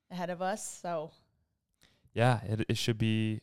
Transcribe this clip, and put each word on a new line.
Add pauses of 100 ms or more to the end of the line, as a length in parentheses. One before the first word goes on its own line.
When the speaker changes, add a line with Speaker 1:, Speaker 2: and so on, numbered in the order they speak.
(120)
Speaker 1:
ahead
of
us,
so. (1000)
Speaker 2:
Yeah,
it,
it
should
be